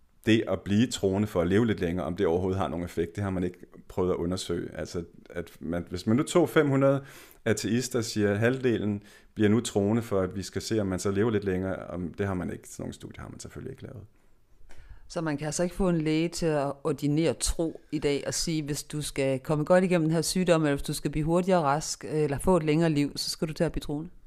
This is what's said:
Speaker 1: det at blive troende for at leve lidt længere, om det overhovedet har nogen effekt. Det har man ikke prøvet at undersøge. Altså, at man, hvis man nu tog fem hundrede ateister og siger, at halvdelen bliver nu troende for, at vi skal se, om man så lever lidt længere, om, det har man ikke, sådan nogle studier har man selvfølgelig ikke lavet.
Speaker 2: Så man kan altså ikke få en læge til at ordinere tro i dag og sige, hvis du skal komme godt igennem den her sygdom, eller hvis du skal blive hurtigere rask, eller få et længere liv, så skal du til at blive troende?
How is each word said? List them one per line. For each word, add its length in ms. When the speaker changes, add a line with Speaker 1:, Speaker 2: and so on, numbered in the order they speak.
Speaker 1:
det 220
at 120
blive 260
troende 420
for 120
at 80
leve 180
lidt 140
længere, 260
om 100
det 100
overhovedet 340
har 80
nogen 160
effekt. 320
Det 80
har 60
man 140
ikke 140
prøvet 220
at 60
undersøge. 580
Altså, 300
at 200
man, 300
hvis 160
man 100
nu 60
tog 260
fem 200
hundrede 360
ateister 540
og 60
siger, 260
at 80
halvdelen 640
bliver 140
nu 120
troende 420
for, 180
at 160
vi 60
skal 200
se, 180
om 60
man 120
så 120
lever 200
lidt 140
længere, 320
om, 280
det 120
har 80
man 180
ikke, 160
sådan 140
nogle 120
studier 280
har 60
man 120
selvfølgelig 300
ikke 120
lavet. 180
Speaker 2:
Så 120
man 160
kan 100
altså 160
ikke 120
få 140
en 120
læge 280
til 180
at 260
ordinere 500
tro 460
i 60
dag 280
og 80
sige, 280
hvis 200
du 200
skal 380
komme 240
godt 200
igennem 240
den 60
her 80
sygdom, 400
eller 140
hvis 60
du 100
skal 180
blive 140
hurtigere 380
rask, 460
eller 300
få 180
et 60
længere 280
liv, 260
så 140
skal 180
du 40
til 120
at 80
blive 80
troende? 300